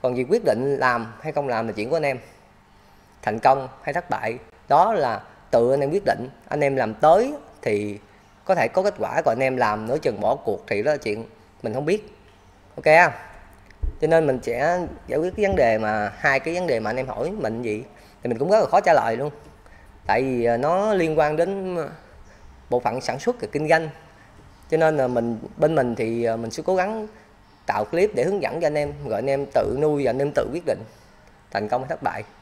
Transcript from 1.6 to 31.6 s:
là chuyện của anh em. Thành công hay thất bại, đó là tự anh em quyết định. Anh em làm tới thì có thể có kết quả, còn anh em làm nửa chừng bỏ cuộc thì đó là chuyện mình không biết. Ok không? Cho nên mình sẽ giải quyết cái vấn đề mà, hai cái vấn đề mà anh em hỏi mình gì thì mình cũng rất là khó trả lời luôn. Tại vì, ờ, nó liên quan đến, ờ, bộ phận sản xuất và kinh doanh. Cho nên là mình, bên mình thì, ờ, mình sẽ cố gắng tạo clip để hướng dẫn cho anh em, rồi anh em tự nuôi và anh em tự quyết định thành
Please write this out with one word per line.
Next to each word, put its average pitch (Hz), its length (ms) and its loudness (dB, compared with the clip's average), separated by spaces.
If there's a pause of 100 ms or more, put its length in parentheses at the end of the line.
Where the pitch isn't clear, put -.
là 107 60 -6
chuyện 104 160 -4
của 160 60 0
anh 156 100 -2
em. 127 140 -2 (1000)
Thành 110 180 -2
công 135 280 4 (140)
hay 143 120 -6
thất 175 160 -6
bại, 113 280 -4 (300)
đó 180 260 6
là 123 280 0 (300)
tự 120 200 4
anh 139 80 2
em 143 120 -2
quyết 135 140 -2
định. 127 240 -2 (180)
Anh 147 160 -2
em 139 120 0
làm 110 180 -2
tới 196 400 4 (280)
thì 104 380 -2 (460)
có 190 100 2
thể 120 120 2
có 185 160 0
kết 202 160 0
quả, 139 220 -2
còn 123 100 2
anh 123 120 0
em 131 140 0
làm 107 300 0
nửa 135 100 -2
chừng 117 220 -2
bỏ 110 160 2
cuộc 107 320 -4
thì 104 160 -2
đó 147 80 0
là 147 60 0
chuyện 113 280 -6 (380)
mình 113 100 -4
không 139 120 -4
biết. 208 300 -4 (600)
Ok - 100 -10
không? 156 280 8 (880)
Cho 156 60 2
nên 160 200 6
mình 131 160 0
sẽ 143 360 0 (280)
giải 131 120 -2
quyết 180 160 -2
cái 208 100 0
vấn 196 100 0
đề 113 220 4
mà, 107 400 -2
hai 135 220 0
cái 160 140 -4
vấn 180 140 -2
đề 120 120 0
mà 107 100 -4
anh 120 60 -4
em 127 120 -4
hỏi 135 240 -6
mình 120 300 -4
gì 110 220 -4 (400)
thì 120 40 -6
mình 113 100 -2
cũng 147 120 -2
rất 214 100 6
là 170 60 2
khó 190 160 4
trả 175 120 4
lời 113 240 2
luôn. 147 140 -4 (760)
Tại 110 140 2
vì, 123 240 0
ờ, 117 120 2
nó 185 360 0
liên 160 260 0
quan 151 160 2
đến, 185 400 -2
ờ, 151 140 -4 (800)
bộ 123 100 2
phận 120 220 -2
sản 127 180 -4
xuất 240 220 -4
và 104 100 -8
kinh 147 180 -2
doanh. 160 200 2 (800)
Cho 156 80 0
nên 156 200 4
là 131 100 2
mình, 117 320 -2 (180)
bên 156 180 2
mình 123 200 0
thì, 117 280 -2
ờ, 113 140 0
mình 113 140 -8
sẽ 156 140 -10
cố 185 100 2
gắng 214 320 -2 (580)
tạo 104 200 -2
clip 185 300 2
để 123 80 0
hướng 190 180 -2
dẫn 156 200 -4
cho 160 60 0
anh 151 100 0
em, 147 160 -2 (120)
rồi 110 100 -2
anh 123 140 -2
em 139 240 0
tự 123 280 2
nuôi 147 240 2
và 120 40 2
anh 123 100 -2
em 143 160 0
tự - 180 0
quyết 175 120 -8
định 104 140 -2 (720)
thành 104 160 -4